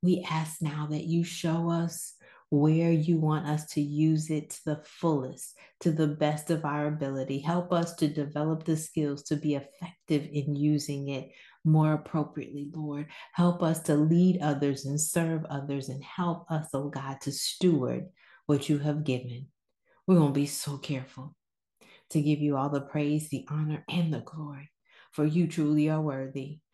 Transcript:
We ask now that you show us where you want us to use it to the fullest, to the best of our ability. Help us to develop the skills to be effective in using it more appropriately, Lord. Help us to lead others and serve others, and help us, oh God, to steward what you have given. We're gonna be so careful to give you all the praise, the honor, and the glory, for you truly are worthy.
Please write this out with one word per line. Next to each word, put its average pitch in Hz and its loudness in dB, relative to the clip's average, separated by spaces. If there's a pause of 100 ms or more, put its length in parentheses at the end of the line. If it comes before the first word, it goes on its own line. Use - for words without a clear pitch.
We 180 2
ask 160 -4
now 151 -4
that 151 -2
you 165 0
show 170 -2
us 170 -2 (360)
where 156 4
you 160 4
want 156 2
us 151 -2
to 147 0
use 156 2
it 151 -4
to - -12
the 151 -2
fullest, 135 -4 (240)
to 170 2
the 156 2
best 151 0
of 156 0
our 147 -2
ability. 139 -4
Help 175 -2
us 170 0
to 156 2
develop 151 -2
the 160 0
skills 147 -4
to - -2
be 147 0
effective 147 -4
in 147 -2
using 143 0
it 135 -6 (340)
more 156 6
appropriately, 147 -4
Lord. 151 -6 (260)
Help 175 4
us 160 2
to 156 4
lead 170 6
others 143 0
and 143 -2
serve 160 0
others, 139 -6
and 135 -8
help - -4
us, 156 -4
oh 143 -2
God, 135 -8
to 139 -6
steward 127 0 (420)
what 143 2
you 151 4
have 147 0
given. 127 -4 (580)
We're 185 6
gonna 147 6
be 139 2
so 143 -6
careful 135 -8 (760)
to 156 2
give 147 4
you 147 2
all 139 0
the 143 0
praise, 151 -2
the - -6
honor, 151 -2
and 165 0
the 123 -4
glory, 147 -14 (420)
for 151 0
you 160 2
truly 151 2
are 156 0
worthy. 135 -6 (140)